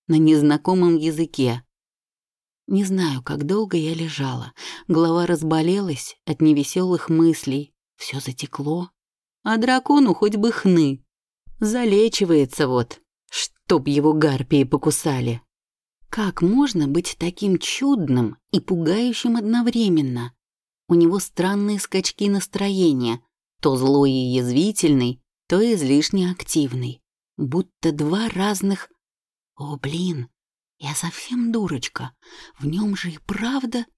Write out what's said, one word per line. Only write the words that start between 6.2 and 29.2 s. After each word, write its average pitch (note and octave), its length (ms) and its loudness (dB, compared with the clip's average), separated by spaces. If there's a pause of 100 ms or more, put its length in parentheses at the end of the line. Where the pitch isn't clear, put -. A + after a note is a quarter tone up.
от - 160 -4
невеселых D#3+ 680 2
мыслей. D#3 680 0 (220)
Все - 240 -10
затекло. D3+ 680 -8 (520)
А A3 160 0
дракону B3+ 560 4
хоть G#3+ 220 0
бы G#3+ 140 2
хны. E3 540 2 (560)
Залечивается G#3 1080 2
вот, B2 340 -2 (300)
чтоб - 560 -2
его C#3+ 260 2
гарпии C#3+ 520 2
покусали. C3 800 -2 (680)
Как G3+ 340 -4
можно G3+ 460 2
быть E3 300 -2
таким F3+ 400 -2
чудным C#3 800 0 (120)
и F#3+ 100 0
пугающим A3 760 0
одновременно? G3+ 960 0 (560)
У E3+ 60 2
него E3+ 240 4
странные G3+ 600 -2
скачки F#3+ 500 -4
настроения, F#3 920 0 (400)
то C3+ 160 2
злой C#3 340 4
и B2+ 240 -2
язвительный, B2+ 880 0 (260)
то F3 120 2
излишне F3+ 720 2
активный. B2+ 720 -6 (320)
Будто D#3 540 -4
два D#3 380 -2
разных... G3 640 -4 (640)